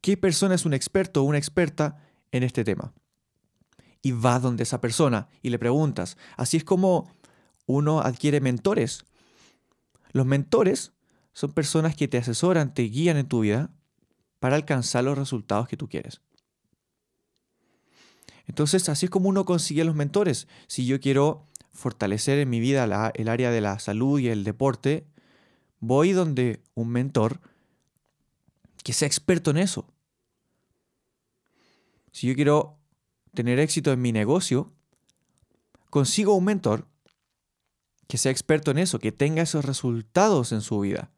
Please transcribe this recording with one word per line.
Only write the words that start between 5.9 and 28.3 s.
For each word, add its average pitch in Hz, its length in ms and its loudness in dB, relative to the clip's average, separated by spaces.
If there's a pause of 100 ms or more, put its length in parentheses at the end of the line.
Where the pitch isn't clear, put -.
Así 123 220 0
es 160 60 -2
como 185 460 0 (540)
uno 147 360 2
adquiere 143 400 0
mentores. 131 640 -2 (1080)
Los 131 140 2
mentores 143 680 2 (400)
son 147 200 -6
personas 160 440 0
que 143 100 0
te 123 120 0
asesoran, 139 540 0
te 127 100 -2
guían 143 340 0
en 143 100 0
tu 123 140 0
vida 110 320 2 (680)
para 131 160 0
alcanzar 135 480 -2
los 135 160 0
resultados 117 480 -4
que - 100 -10
tú 143 120 -10
quieres. - 320 -12 (2250)
Entonces, 160 420 0
así 151 180 -2
es 180 40 -2
como 190 180 2
uno 196 160 2
consigue 160 400 0
los 160 100 0
mentores. 156 520 0 (220)
Si 127 180 -4
yo 131 140 0
quiero 139 440 2 (280)
fortalecer 113 680 -2
en 143 100 0
mi 117 120 -2
vida 127 260 2
la, 107 280 -2
el 110 140 -4
área 120 220 0
de 117 100 2
la 104 200 -2
salud 131 400 0
y 123 80 0
el 107 160 -2
deporte, 135 600 -2 (760)
voy 139 320 4
donde 139 500 0 (120)
un 117 160 -4
mentor 120 500 0 (1400)